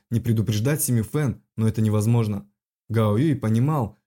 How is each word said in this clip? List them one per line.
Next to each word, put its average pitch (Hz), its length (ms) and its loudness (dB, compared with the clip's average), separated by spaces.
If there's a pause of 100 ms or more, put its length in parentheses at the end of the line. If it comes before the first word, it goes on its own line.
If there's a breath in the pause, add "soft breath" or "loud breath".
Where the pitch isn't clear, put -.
(120)
не 117 80 0
предупреждать 113 640 0
семью 117 220 0
Фэн, 147 360 -4 (140)
но 110 120 0
это 110 140 0
невозможно. 107 680 0 (400)
Гао 107 280 2
Юй 143 180 2
понимал, 120 720 -2